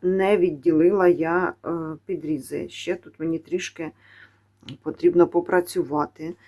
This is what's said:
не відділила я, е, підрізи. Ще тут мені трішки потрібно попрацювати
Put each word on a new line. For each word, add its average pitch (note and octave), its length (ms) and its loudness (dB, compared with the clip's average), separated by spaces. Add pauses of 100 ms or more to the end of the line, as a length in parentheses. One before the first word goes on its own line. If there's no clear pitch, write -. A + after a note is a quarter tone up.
не F#3+ 360 2
відділила F3 720 4
я, E3+ 460 2 (120)
е, - 40 -6 (360)
підрізи. D3 640 -6
Ще - 260 -6
тут - 240 -16
мені E3 200 -4
трішки E3 520 -8 (880)
потрібно E3 460 4
попрацювати E3+ 1080 -4 (120)